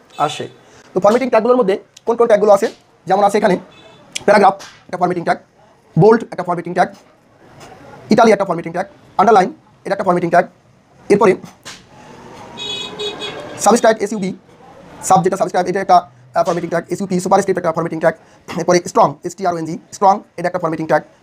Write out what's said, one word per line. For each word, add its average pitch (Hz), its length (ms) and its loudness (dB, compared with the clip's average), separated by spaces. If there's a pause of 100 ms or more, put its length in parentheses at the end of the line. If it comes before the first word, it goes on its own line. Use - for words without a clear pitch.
(180)
আসে। 147 300 -4 (460)
তো 185 60 -2
formatting 240 300 2
ট্যাগগুলোর 233 280 2
মধ্যে 202 200 0 (280)
কোন 226 100 -2
কোন 233 120 2
ট্যাগগুলো 208 240 4
আছে? 202 160 4 (380)
যেমন 190 180 2
আছে 202 140 2
এখানে 208 200 2 (680)
paragraph, 196 280 4 (320)
একটা 180 120 -10
formatting 175 260 -4
ট্যাগ, 170 140 -2 (600)
bolt, 214 240 4
একটা - 200 -10
formatting 175 300 -6
ট্যাগ, 185 200 -2 (1160)
Italy, 226 220 4
একটা 202 140 0
formatting 170 260 -6
ট্যাগ, 175 160 -6 (300)
underline, 202 360 4 (300)
এটা - 100 -4
একটা 185 100 -4
formatting 175 260 0
ট্যাগ। 175 180 2 (600)
এরপরে 202 260 4 (2250)
সাবস্ক্রাইব, 220 400 2
এসইউবি, 202 340 -6 (680)
সাব 180 200 2
যেটা 190 140 0
সাবস্ক্রাইব, 180 300 0
এটা 190 140 -4
একটা, 185 140 2
আহ, - 480 -2
ফরম্যাটিং 170 260 -4
ট্যাগ, 170 200 -2
এসইউপি, 185 300 -4
সুপারস্ক্রিপ্ট 190 380 0
একটা 165 140 -2
ফরম্যাটিং 165 280 -4
ট্যাগ। 160 140 0 (440)
এরপরে 175 280 2
স্ট্রং, 175 280 2 (100)
এসটিআরওএনজি, 170 540 -6 (140)
স্ট্রং, 196 280 2 (180)
এটা 175 100 -6
একটা 175 120 -4
ফরম্যাটিং 165 280 -4
ট্যাগ, 151 160 0 (200)